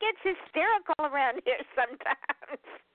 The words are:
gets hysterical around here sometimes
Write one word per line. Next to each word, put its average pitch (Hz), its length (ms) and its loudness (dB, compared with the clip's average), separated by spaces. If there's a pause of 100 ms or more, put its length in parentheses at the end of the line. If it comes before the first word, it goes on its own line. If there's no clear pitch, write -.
gets - 160 0
hysterical 370 800 2
around 277 460 0
here 254 260 0
sometimes - 880 -4 (340)